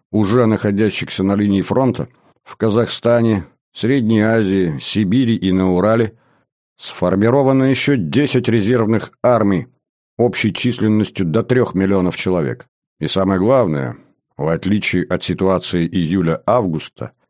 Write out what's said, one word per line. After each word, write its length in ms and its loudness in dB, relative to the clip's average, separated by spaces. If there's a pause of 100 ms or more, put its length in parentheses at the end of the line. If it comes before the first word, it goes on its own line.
(120)
уже 340 2
находящихся 800 0
на 120 2
линии 260 2
фронта, 480 -2 (340)
в 140 -20
Казахстане, 880 0 (280)
Средней 480 0
Азии, 600 0
Сибири 540 0
и 160 -2
на 200 2
Урале, 460 2 (600)
сформировано 840 2
ещё 320 0
десять 540 0
резервных 640 0 (100)
армий, 460 2 (500)
общей 360 0
численностью 720 -2
до 180 0
трёх 320 0
миллионов 400 0
человек. 520 -4 (320)
И 80 -4
самое 320 0
главное, 580 0 (380)
в 120 -4
отличие 560 -2
от 200 -4
ситуации 640 0
июля-августа, 1200 -2 (180)